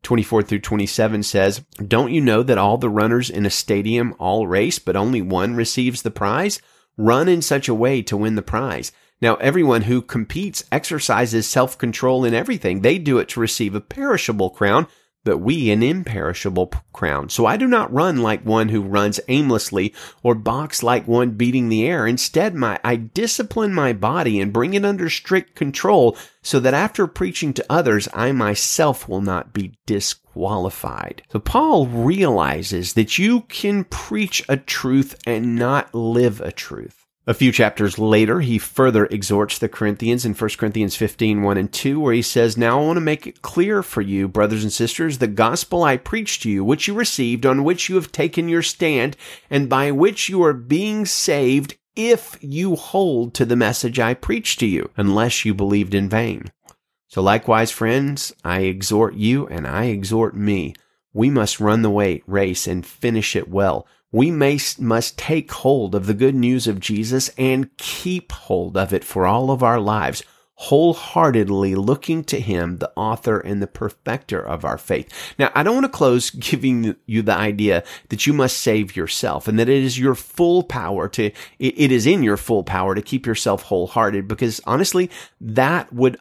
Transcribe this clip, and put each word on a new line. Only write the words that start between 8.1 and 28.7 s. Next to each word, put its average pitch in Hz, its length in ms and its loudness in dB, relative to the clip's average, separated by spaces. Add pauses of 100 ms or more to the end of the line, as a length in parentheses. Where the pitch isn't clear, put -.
win 110 180 0
the 107 80 -2
prize." 110 480 -6 (300)
Now, 117 140 4
everyone 139 480 2
who 123 180 0
competes 160 680 -6
exercises 117 760 0
self-control 127 760 0
in 117 80 2
everything. 113 480 -2
They 131 160 4
do 147 220 2
it - 100 -2
to - 100 -8
receive 107 360 -2
a 104 60 -6
perishable 143 680 -2
crown, 110 380 2 (360)
but 90 140 0
we 120 320 0
an 107 140 2
imperishable 98 840 -2
p-, - 140 -6 (140)
crown. 71 360 -4
So - 160 0
I 120 100 2
do 247 120 0
not 240 260 2
run 147 300 2
like 110 200 0
one 110 260 2
who 110 120 0
runs 101 460 0
aimlessly 117 680 0 (300)
or 120 100 4
box 113 480 -4
like 120 260 0
one 120 260 2
beating 120 360 0
the 110 160 2
air. 143 220 0
Instead, 160 480 0
my, 117 280 -2
I 120 120 2
discipline 214 760 -2
my 143 220 2
body 110 460 0
and 98 120 0
bring 123 220 0
it 202 100 0
under 190 280 0
strict - 420 -2
control 143 640 2 (240)
so - 180 0
that 127 140 4
after 190 320 0
preaching 170 480 -4
to - 160 -6
others, 117 460 2
I 120 160 0
myself 123 760 0